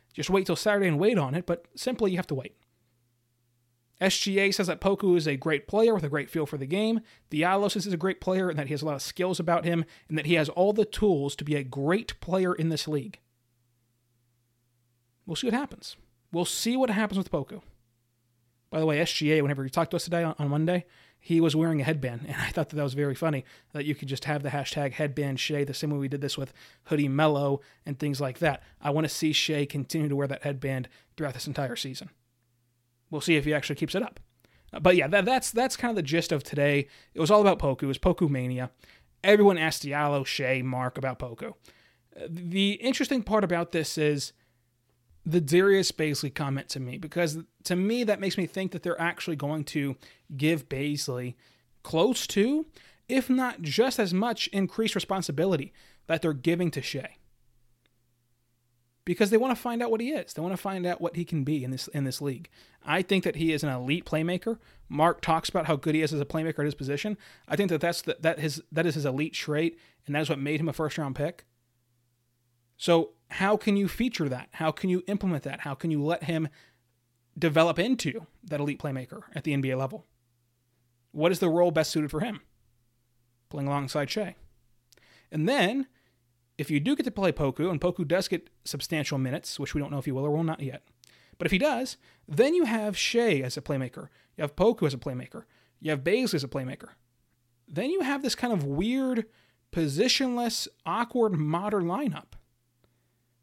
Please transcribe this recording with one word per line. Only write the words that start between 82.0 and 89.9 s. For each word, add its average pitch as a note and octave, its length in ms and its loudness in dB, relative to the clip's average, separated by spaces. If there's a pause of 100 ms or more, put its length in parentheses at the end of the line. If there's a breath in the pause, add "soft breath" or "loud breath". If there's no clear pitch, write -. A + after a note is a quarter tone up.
for D#3 100 -4
him? G#3+ 200 -4 (1120)
Playing C#3 180 -6
alongside C#3+ 420 -2
Shai. F#3 240 -4 (960 soft breath)
And D#3 180 0
then, C4 380 2 (720)
if D3 120 -4
you C#3+ 100 2
do B3+ 160 2
get C#4+ 80 0
to C4 80 -4
play F#3+ 180 2
Poku, D3+ 400 0
and D#3 100 -2
Poku F3 260 0
does F3+ 200 0
get - 240 -4 (140)
substantial D3 520 -4
minutes, C3 440 -4
which C#3 140 -6
we D3 60 0
don't C#3+ 120 -6